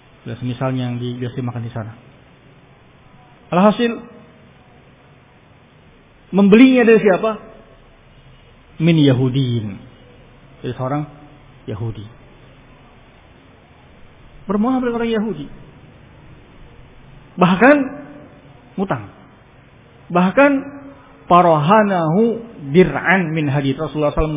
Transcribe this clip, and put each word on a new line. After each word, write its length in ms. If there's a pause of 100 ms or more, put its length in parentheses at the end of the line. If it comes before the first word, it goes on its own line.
(260)
dan 120
semisalnya 520
yang 120
di-, 160
biasa 160
dimakan 320
di 80
sana. 200 (1600)
Alhasil, 400 (2500)
membelinya 560
dari 140
siapa? 300 (1500)
Min 160
Yahudiin. 800 (880)
Dari 80
seorang 320 (640)
Yahudi. 380 (2500)
Bermuamalah 320
dengan 160
orang 140
Yahudi. 340 (1900)
Bahkan 380 (1040)
ngutang. 320 (1000)
Bahkan 420 (800)
parohanahu 1120 (320)
dir'an 600
min 160
hadid. 260
Rasulullah 380
sallallahu 20
alaihi 0
wasallam 200